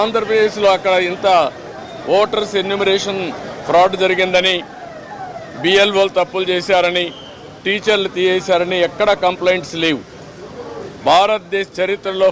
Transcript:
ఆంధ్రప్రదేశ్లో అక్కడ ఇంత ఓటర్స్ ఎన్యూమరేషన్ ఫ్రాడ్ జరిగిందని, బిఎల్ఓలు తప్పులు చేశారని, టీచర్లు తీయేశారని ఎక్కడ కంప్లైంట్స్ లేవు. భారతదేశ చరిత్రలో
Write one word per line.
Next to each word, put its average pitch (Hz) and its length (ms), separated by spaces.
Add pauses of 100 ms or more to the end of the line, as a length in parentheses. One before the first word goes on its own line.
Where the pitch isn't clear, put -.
ఆంధ్రప్రదేశ్లో 214 760
అక్కడ 185 180 (160)
ఇంత 180 160 (920)
ఓటర్స్ 208 440
ఎన్యూమరేషన్ 196 600 (460)
ఫ్రాడ్ 180 360
జరిగిందని, 185 520 (1040)
బిఎల్ఓలు 196 560
తప్పులు 180 340
చేశారని, 175 540 (580)
టీచర్లు 196 520
తీయేశారని 185 600 (100)
ఎక్కడ 208 220 (160)
కంప్లైంట్స్ 180 480 (100)
లేవు. 143 180 (1080)
భారతదేశ 196 560 (120)
చరిత్రలో 190 540